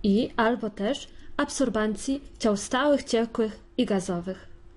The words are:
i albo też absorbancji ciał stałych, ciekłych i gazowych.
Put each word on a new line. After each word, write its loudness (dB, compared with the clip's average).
i 4
albo 2
też -4
absorbancji -2
ciał 2
stałych, 2
ciekłych 0
i 2
gazowych. -2